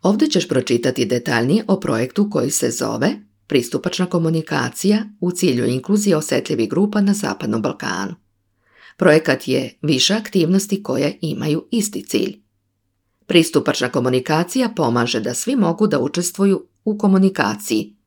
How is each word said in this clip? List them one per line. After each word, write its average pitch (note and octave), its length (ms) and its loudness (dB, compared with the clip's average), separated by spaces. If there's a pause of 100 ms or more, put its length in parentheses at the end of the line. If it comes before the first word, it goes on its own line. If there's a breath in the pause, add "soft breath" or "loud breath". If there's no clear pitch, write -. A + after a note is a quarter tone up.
Ovdje B3 280 2
ćeš - 180 0
pročitati B2+ 560 0
detaljnije B2 640 0
o G3 120 2
projektu B2+ 500 -2
koji C3 200 0
se B2+ 200 -2
zove A#2 460 -2 (300)
Pristupačna D3+ 600 -2
komunikacija E3 960 0 (160)
u F3 100 0
cilju B2 360 0
inkluzije F#3+ 500 0
osjetljivih C3 520 -2
grupa G#3 320 0
na G3+ 140 4
Zapadnom A2 480 -4
Balkanu. G2 520 -6 (840 soft breath)
Projekat D#3 520 2
je C3 340 -2
više D3 320 2
aktivnosti F#3+ 680 0
koje C3 380 -2
imaju D3+ 500 -2
isti - 340 -2
cilj. - 380 -2 (840)
Pristupačna - 600 2
komunikacija D3+ 880 0
pomaže A#2+ 440 0
da A#2+ 140 -4
svi C4+ 220 -2
mogu F3 300 2
da D3 140 0
učestvuju F3 680 0 (180)
u G#3+ 140 -2
komunikaciji. G3 1000 0 (100)